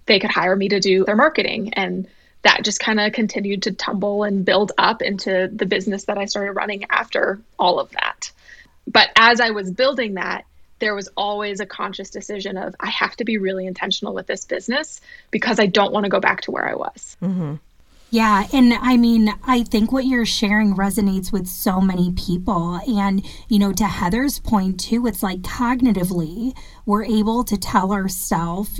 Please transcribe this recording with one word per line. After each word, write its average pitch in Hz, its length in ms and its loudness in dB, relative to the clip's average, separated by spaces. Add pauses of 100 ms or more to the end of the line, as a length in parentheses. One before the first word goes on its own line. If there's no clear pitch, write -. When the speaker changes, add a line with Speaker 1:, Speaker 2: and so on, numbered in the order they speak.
Speaker 1:
they 214 120 4
could 202 120 -2
hire 180 260 2
me 196 140 0
to 202 100 0
do 190 240 4
their 202 100 0
marketing. 214 600 0
And 185 340 -4 (340)
that 208 220 4
just 214 160 -4
kinda 214 300 0
continued 202 540 -2
to 214 80 -2
tumble 202 520 -2
and 196 220 0
build 196 320 2
up 214 240 2
into 190 520 0
the 214 120 -2
business 190 380 -2
that 208 120 -2
I 202 80 -4
started 202 280 -4
running 196 360 -6
after - 500 0 (200)
all 180 200 2
of 139 120 -4
that. - 420 -6 (560)
But - 280 4
as 226 240 8
I 233 100 2
was 202 200 -4
building 247 440 0
that, 180 320 -6 (340)
there 214 140 -2
was 202 200 -8
always 208 460 -4
a 208 60 -8
conscious 196 420 -10
decision 196 480 -10
of, - 240 -8
"I 196 80 -8
have - 280 -4
to 233 80 -6
be 220 120 0
really 190 300 -4
intentional 190 480 -6
with 190 120 -8
this - 200 -8
business 254 560 -6 (280)
because 220 300 0
I 214 60 4
don't 196 260 2
wanna 202 160 0
go 190 120 0
back 190 220 0
to - 80 -10
where - 160 -4
I - 80 -4
was." - 480 -10
Speaker 2:
Mm-hmm. 175 340 -4 (560)
Speaker 3:
Yeah. 214 400 4
And 247 200 8
I 247 240 2
mean, 233 360 6 (140)
I 240 160 4
think 220 300 0
what 262 140 2
you're 247 200 2
sharing 208 480 2
resonates 190 560 0
with 180 160 -2
so 190 340 0
many 180 320 2
people. 175 760 -2
And, 202 340 0 (260)
you 208 120 4
know, 202 140 2
to 202 100 0
Heather's 202 560 0
point 190 400 0
too, 240 260 0
it's 208 160 -4
like 190 200 -4
cognitively, 214 1120 0 (300)
we're 208 180 2
able 226 400 2
to 214 120 -2
tell 190 360 0
ourselves, 190 880 -2